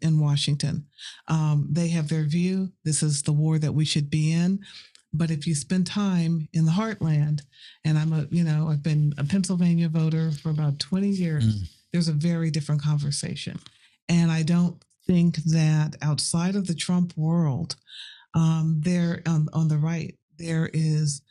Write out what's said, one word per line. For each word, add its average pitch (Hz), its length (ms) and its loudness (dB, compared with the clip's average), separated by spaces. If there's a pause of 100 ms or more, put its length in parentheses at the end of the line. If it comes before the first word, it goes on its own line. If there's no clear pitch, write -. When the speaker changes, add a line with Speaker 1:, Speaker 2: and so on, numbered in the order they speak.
Speaker 1:
in 160 200 2
Washington. 143 640 -2 (420)
Um, 151 420 0
they 165 200 0
have 165 180 -2
their 156 160 -2
view. 180 480 -2 (140)
This 156 180 -2
is 147 200 0
the 151 100 0
war 156 260 2
that 151 140 -2
we 156 100 0
should 147 260 -2
be 156 220 0
in. 180 280 0 (520)
But 160 200 -2
if 151 160 -4
you 165 80 0
spend 175 320 -2
time 170 640 -2
in 160 140 2
the 160 80 2
heartland, 156 680 0 (440)
and 156 120 2
I'm 156 140 0
a, 156 200 -2
you 170 120 2
know, 156 260 0
I've 147 140 -2
been 151 340 0
a 143 60 -6
Pennsylvania 175 640 2
voter 160 440 0 (120)
for 165 60 -4
about 151 280 0
twenty 190 300 -2
years, 165 380 0
Speaker 2:
Mm. 104 240 0 (240)
Speaker 1:
there's 170 160 2
a 156 40 0
very 165 380 0
different 151 300 -2
conversation. 143 760 -2 (520)
And 170 200 4
I 160 140 0
don't 175 320 2 (320)
think 170 380 4
that 156 560 2
outside 170 560 0
of 185 100 -2
the 170 80 -2
Trump 180 400 0
world, 160 600 0 (560)
um, 160 500 2
there 170 420 0
on, 156 280 2
on 160 160 2
the 151 80 2
right, 160 400 -2 (200)
there 165 360 -2
is 151 580 0